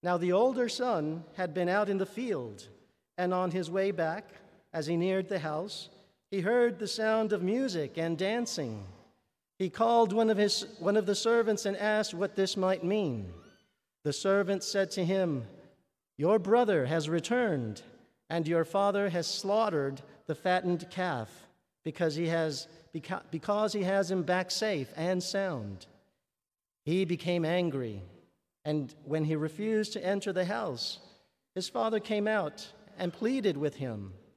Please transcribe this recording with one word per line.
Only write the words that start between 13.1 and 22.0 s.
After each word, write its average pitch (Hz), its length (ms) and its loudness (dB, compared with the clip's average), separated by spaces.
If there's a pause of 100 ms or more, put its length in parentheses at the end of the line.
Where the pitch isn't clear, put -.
The 147 100 -2
servant 196 500 2
said 196 280 0
to 185 120 -2
him, 165 440 0 (680)
"Your 185 240 4
brother 196 460 4
has 151 240 0
returned, 160 720 0 (480)
and 165 180 -2
your 165 160 2
father 202 460 2
has 165 180 -2
slaughtered 170 720 0 (260)
the 156 80 -2
fattened 180 540 0
calf, 160 560 -4 (380)
because 160 320 -2